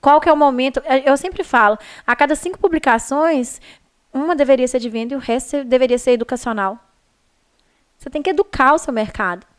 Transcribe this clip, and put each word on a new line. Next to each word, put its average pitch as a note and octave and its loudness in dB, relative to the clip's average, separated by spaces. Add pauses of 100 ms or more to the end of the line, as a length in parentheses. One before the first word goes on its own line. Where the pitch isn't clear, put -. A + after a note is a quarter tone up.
qual D4 6
que D4+ -2
é D#4+ 6
o - 6
momento. C4+ 0
Eu, C4+ 2
eu - 4
sempre F4+ -6
falo, G#3+ 2 (280)
a A#3+ 0
cada C#4+ 2
cinco - -8
publicações, D4 -2 (520)
uma D#4+ -2
deveria C4 2
ser B3+ -2
de A#3 -6
venda A3+ -8
e C#4 -6
o C4 -8
resto C4 -4
deveria B3 0
ser B3 0
educacional. A#3 -4 (1200)
Você - -16
tem D4+ -6
que F#4+ -2
educar D4 2
o D#4 4
seu D#4+ -6
mercado. G#3 -6 (120)